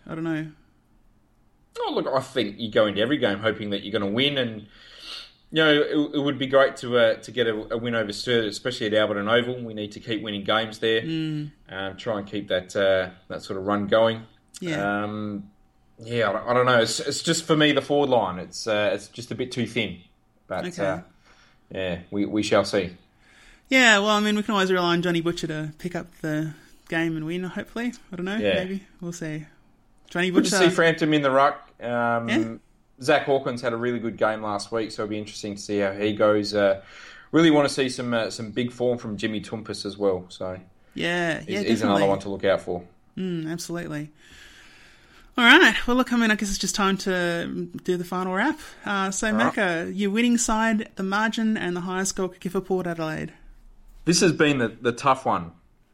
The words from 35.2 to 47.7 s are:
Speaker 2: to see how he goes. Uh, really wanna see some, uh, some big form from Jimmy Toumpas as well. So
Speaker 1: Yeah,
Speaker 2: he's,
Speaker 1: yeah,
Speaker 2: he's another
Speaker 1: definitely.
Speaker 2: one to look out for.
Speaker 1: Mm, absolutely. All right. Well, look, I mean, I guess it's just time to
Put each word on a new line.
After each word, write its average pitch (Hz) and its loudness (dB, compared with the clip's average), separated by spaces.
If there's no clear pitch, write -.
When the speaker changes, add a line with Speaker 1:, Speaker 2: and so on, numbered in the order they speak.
Speaker 2:
to 101 -12
see 104 -2
how 98 0
he 104 0
goes. 104 2
Uh, 98 4
really 165 6
wanna 147 6
see 135 -2
some, 123 -4
uh, 110 0
some 107 -10
big 120 -2
form 123 0
from 113 -8
Jimmy 107 -4
Toumpas 104 -8
as 98 -8
well. 95 0
So 92 -10
Speaker 1:
Yeah, 170 -2
Speaker 2:
he's, - -12
Speaker 1:
yeah, 95 -4
Speaker 2:
he's 107 2
another 101 2
Speaker 1:
definitely. 98 4
Speaker 2:
one 98 0
to 101 -10
look 98 -6
out 92 2
for. 90 -6
Speaker 1:
Mm, 175 -6
absolutely. 160 -8
All 240 4
right. 254 10
Well, 247 4
look, 247 2
I 240 2
mean, 233 4
I 214 2
guess 202 -2
it's 196 -2
just - -4
time 190 2
to 175 -2